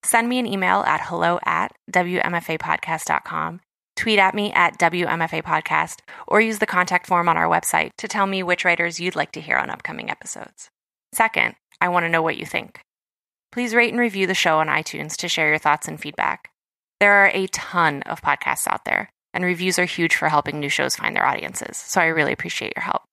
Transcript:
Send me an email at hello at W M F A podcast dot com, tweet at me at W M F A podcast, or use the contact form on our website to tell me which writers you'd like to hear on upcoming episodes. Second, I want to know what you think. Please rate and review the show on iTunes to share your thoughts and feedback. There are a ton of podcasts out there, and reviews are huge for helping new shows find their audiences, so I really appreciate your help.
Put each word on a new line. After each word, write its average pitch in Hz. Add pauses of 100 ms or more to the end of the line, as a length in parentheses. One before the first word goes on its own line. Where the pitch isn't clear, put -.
Send 233
me 254
an 233
email 190
at 156
hello 170
at 165 (180)
W 180
M 175
F 170
A 160
podcast 160
dot 151
com, 165 (340)
tweet 214
at 190
me 208
at -
W 175
M 165
F 165
A 160
podcast, 160 (280)
or 208
use 226
the 214
contact 180
form 175
on 165
our 165
website 170
to 214
tell 196
me 196
which 175
writers 170
you'd 175
like 147
to 165
hear 160
on -
upcoming -
episodes. - (420)
Second, - (260)
I 180
want 175
to 165
know 165
what 160
you -
think. - (720)
Please 240
rate 240
and 240
review 196
the 185
show 165
on 156
iTunes 151
to 170
share 156
your 156
thoughts 151
and 156
feedback. - (500)
There 202
are 196
a 190
ton 160
of -
podcasts -
out -
there, - (280)
and 180
reviews 180
are 180
huge 170
for 151
helping 151
new 143
shows 135
find -
their -
audiences, -
so -
I 165
really 160
appreciate -
your -
help. -